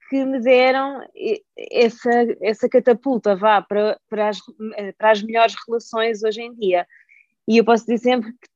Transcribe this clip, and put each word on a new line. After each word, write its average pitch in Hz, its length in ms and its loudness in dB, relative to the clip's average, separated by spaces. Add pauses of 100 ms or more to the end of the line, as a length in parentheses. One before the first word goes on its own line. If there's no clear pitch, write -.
que 269 160 -2
me 269 160 -4
deram 262 600 2 (140)
e-, - 280 -6 (280)
essa, 233 380 0 (320)
essa 214 280 -4
catapulta, 233 680 0
vá, 202 260 2
para, 208 380 -2 (100)
para 208 200 -2
as, 196 100 -6 (580)
para 214 140 4
as 202 120 0
melhores 226 320 0 (120)
relações 226 560 -4
hoje 220 180 -4
em 240 140 -16
dia. 180 320 0 (600)
E 220 100 4
eu 226 80 4
posso 226 200 2
dizer 233 140 -2
sempre 240 340 -2
que - 220 -20